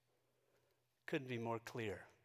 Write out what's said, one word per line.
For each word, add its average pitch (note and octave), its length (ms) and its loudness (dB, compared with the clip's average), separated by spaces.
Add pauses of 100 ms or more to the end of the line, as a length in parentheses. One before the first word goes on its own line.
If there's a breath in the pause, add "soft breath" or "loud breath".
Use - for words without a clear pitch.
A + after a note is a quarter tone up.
(1080)
Couldn't C#3 200 2
be B2 120 2
more A#2 260 2
clear A2 360 0 (240)